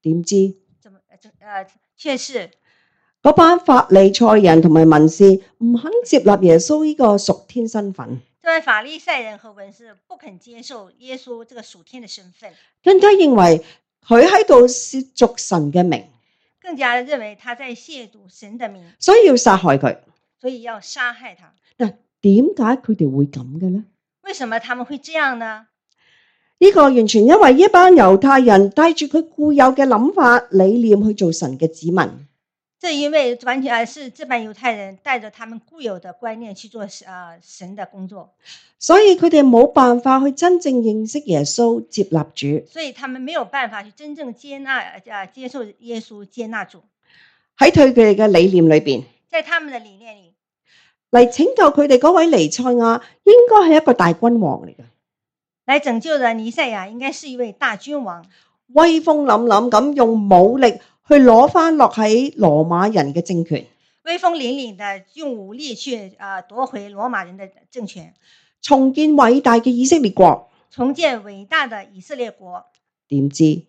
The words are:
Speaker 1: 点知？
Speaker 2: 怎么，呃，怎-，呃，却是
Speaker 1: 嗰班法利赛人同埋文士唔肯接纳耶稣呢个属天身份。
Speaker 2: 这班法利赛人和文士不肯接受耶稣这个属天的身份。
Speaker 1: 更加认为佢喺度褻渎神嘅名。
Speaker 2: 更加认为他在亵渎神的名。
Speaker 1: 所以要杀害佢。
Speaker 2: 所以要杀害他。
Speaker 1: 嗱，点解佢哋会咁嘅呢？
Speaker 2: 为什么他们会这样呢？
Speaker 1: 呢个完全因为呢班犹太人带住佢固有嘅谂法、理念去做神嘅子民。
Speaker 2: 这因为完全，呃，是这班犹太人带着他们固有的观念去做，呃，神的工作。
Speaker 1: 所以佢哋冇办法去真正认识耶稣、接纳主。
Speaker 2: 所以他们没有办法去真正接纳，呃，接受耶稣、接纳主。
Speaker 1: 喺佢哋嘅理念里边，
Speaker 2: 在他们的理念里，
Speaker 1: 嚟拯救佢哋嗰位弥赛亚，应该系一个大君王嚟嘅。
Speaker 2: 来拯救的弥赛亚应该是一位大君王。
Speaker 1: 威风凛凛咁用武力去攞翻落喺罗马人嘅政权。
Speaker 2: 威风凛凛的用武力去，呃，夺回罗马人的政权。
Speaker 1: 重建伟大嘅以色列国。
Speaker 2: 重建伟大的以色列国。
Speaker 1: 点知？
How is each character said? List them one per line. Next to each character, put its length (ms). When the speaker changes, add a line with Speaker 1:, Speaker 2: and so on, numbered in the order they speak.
Speaker 1:
点 220
知？ 320
Speaker 2:
怎 120
么， 60
呃， 80
怎-， 220
呃， 260
却 200
是 340
Speaker 1:
嗰 100
班 280
法 280
利 240
赛 240
人 240
同 120
埋 120
文 240
士 320
唔 180
肯 160
接 200
纳 180
耶 160
稣 260
呢 100
个 220
属 300
天 220
身 240
份。 280
Speaker 2:
这 60
班 120
法 220
利 160
赛 220
人 180
和 140
文 200
士 240
不 80
肯 240
接 200
受 380
耶 180
稣 280
这 100
个 80
属 220
天 180
的 60
身 280
份。 160
Speaker 1:
更 180
加 120
认 240
为 280
佢 220
喺 180
度 220
褻 480
渎 220
神 360
嘅 120
名。 200
Speaker 2:
更 160
加 240
认 200
为 200
他 140
在 180
亵 360
渎 100
神 300
的 100
名。 140
Speaker 1:
所 180
以 100
要 100
杀 200
害 220
佢。 180
Speaker 2:
所 100
以 120
要 180
杀 320
害 240
他。 180
Speaker 1:
嗱， 160
点 260
解 160
佢 340
哋 200
会 100
咁 140
嘅 100
呢？ 140
Speaker 2:
为 120
什 140
么 100
他 160
们 100
会 140
这 140
样 260
呢？ 280
Speaker 1:
呢 120
个 120
完 260
全 160
因 100
为 200
呢 140
班 280
犹 200
太 220
人 320
带 220
住 140
佢 220
固 240
有 140
嘅 180
谂 280
法、 380
理 280
念 260
去 80
做 200
神 260
嘅 80
子 240
民。 380
Speaker 2:
这 160
因 160
为 320
完 180
全， 140
呃， 100
是 260
这 140
班 200
犹 100
太 180
人 300
带 160
着 100
他 160
们 240
固 120
有 180
的 140
观 260
念 160
去 140
做， 140
呃， 600
神 320
的 120
工 200
作。 280
Speaker 1:
所 220
以 160
佢 100
哋 160
冇 300
办 280
法 240
去 60
真 300
正 240
认 200
识 160
耶 220
稣、 460
接 240
纳 100
主。 340
Speaker 2:
所 120
以 120
他 160
们 120
没 120
有 120
办 240
法 140
去 80
真 240
正 180
接 260
纳， 200
呃， 480
接 220
受 160
耶 200
稣、 240
接 220
纳 180
主。 180
Speaker 1:
喺 140
佢 200
哋 220
嘅 140
理 180
念 220
里 120
边， 240
Speaker 2:
在 140
他 160
们 140
的 80
理 160
念 200
里， 180
Speaker 1:
嚟 160
拯 200
救 160
佢 160
哋 100
嗰 140
位 160
弥 200
赛 240
亚， 300
应 80
该 200
系 80
一 40
个 140
大 180
君 280
王 220
嚟 60
嘅。 80
Speaker 2:
来 140
拯 220
救 180
的 160
弥 160
赛 160
亚 220
应 100
该 140
是 160
一 80
位 160
大 240
君 260
王。 240
Speaker 1:
威 260
风 240
凛 200
凛 260
咁 240
用 340
武 300
力 140
去 80
攞 340
翻 280
落 120
喺 480
罗 280
马 240
人 260
嘅 80
政 220
权。 200
Speaker 2:
威 160
风 160
凛 200
凛 200
的 300
用 220
武 160
力 240
去， 420
呃， 240
夺 240
回 220
罗 200
马 140
人 140
的 120
政 160
权。 260
Speaker 1:
重 320
建 220
伟 260
大 160
嘅 140
以 140
色 140
列 120
国。 400
Speaker 2:
重 240
建 300
伟 220
大 240
的 160
以 60
色 160
列 160
国。 340
Speaker 1:
点 240
知？ 380